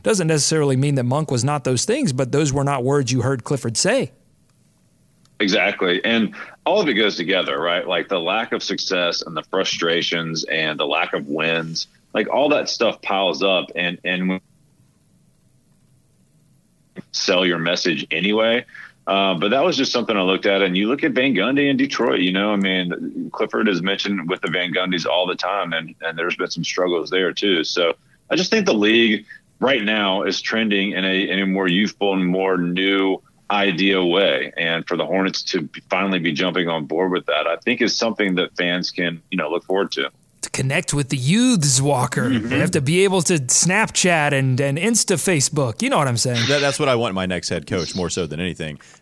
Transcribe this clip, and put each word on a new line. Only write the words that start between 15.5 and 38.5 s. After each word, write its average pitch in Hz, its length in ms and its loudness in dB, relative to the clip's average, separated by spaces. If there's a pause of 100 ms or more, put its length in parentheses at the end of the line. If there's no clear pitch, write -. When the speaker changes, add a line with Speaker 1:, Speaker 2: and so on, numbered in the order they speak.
Speaker 2:
sell 92 340 2
your 87 120 2
message 85 520 -2
anyway. 107 540 0 (420)
Uh, 95 280 2
but 87 160 0
that 139 140 4
was 165 120 2
just 131 140 0
something 113 260 0
I 95 60 2
looked 92 240 0
at. 98 160 4
And 90 140 2
you 101 120 2
look 135 140 -2
at 160 100 2
Van 127 220 2
Gundy 135 340 2
in 139 80 2
Detroit, 123 440 0
you 92 120 2
know, 104 200 0
I 104 40 0
mean, 92 760 -2
Clifford 110 360 0
is 87 140 0
mentioned 98 480 -2
with 90 120 -4
the 95 80 -2
Van 90 220 -2
Gundys 90 340 -2
all 90 200 2
the 90 80 -2
time, 90 380 -4
and, 80 300 -6
and 82 140 -6
there's 85 200 -4
been 90 140 -4
some 82 120 -6
struggles 87 480 -2
there 92 220 0
too. 90 320 0
So 85 300 0 (360)
I - 60 0
just 185 140 0
think 220 160 2
the - 80 4
league 107 520 2 (320)
right 123 240 0
now 101 400 0
is 95 180 -2
trending 104 520 0
in 92 120 -2
a, 95 240 0
in 95 120 0
a 95 60 0
more 95 200 2
youthful 98 480 0
and 92 100 0
more 95 320 2
new 95 640 0 (300)
idea 98 540 2
way. 85 520 2
And 82 300 -2
for 90 100 -2
the 80 80 -2
Hornets 92 400 -2
to 90 180 -2
be, 78 180 -12 (100)
finally 95 300 0
be 82 120 0
jumping 87 360 -2
on 80 180 -2
board 90 240 0
with 90 160 -2
that, 76 220 0
I 85 80 0
think 120 260 -2
is 104 140 0
something 104 400 0
that 90 200 -2